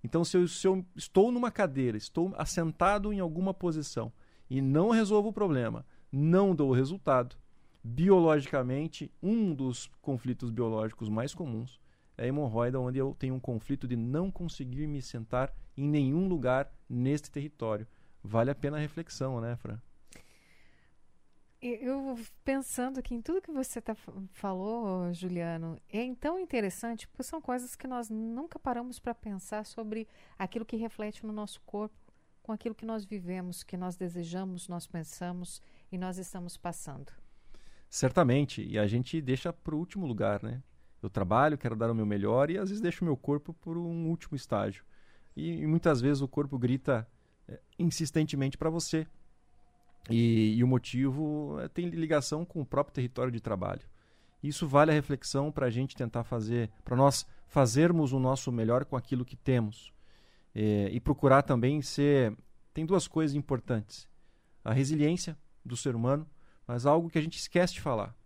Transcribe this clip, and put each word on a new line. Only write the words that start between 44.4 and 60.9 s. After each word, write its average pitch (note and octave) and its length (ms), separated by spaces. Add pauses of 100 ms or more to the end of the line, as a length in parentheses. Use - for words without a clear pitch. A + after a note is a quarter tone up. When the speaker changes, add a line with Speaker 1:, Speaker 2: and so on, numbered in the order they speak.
Speaker 1:
E, D#3+ 260
e D3+ 60
muitas D#3 320
vezes C#3 220
o C#3 60
corpo C#3+ 300
grita, B2 480 (440)
é, - 100 (180)
insistentemente D3+ 800
pra D#3+ 120
você. D#3+ 360 (1040)
E, A2+ 460
e A#2+ 80
o B2+ 40
motivo, C#3+ 920
é, - 80
tem F3 220
ligação D#3+ 560
com - 160
o B2+ 40
próprio - 300
território B2 360
de A#2 100
trabalho. G2 400 (600)
Isso D3 240
vale D3 260
a - 20
reflexão C#3+ 580
pra C3+ 180
gente B2+ 240
tentar A#2+ 300
fazer, A#2 480 (140)
pra B2 100
nós C3+ 320 (180)
fazermos C#3+ 680
o C3+ 60
nosso C3 340
melhor A#2+ 320
com - 100
aquilo B2 300
que - 100
temos. A#2 580 (640)
É, G#2 380